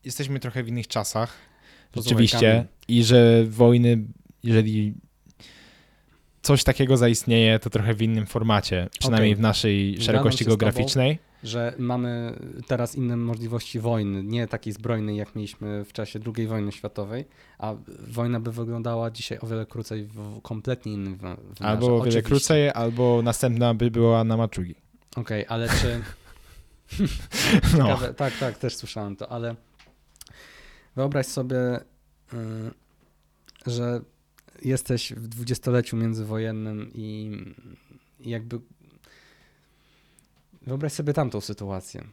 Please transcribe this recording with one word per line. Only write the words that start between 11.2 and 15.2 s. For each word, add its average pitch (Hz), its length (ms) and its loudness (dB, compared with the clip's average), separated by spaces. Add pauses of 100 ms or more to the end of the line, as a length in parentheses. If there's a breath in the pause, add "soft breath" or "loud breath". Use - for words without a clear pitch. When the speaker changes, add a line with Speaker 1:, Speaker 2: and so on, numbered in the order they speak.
Speaker 2:
że 117 340 -4
mamy 120 600 -4 (280)
teraz 120 280 -2
inne 120 220 -2
możliwości 117 640 -4
wojny, 104 440 -2
nie 113 240 -4
takiej 110 260 -8
zbrojnej, 107 440 -4
jak 104 180 -8